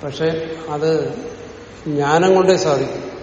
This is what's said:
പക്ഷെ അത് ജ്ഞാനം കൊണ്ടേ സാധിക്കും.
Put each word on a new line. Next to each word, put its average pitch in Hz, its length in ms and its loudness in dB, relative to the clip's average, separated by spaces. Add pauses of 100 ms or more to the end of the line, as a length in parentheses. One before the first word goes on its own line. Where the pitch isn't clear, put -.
പക്ഷെ 160 540 -4 (120)
അത് 151 440 0 (720)
ജ്ഞാനം 156 480 4
കൊണ്ടേ 185 220 6
സാധിക്കും. 135 480 0 (180)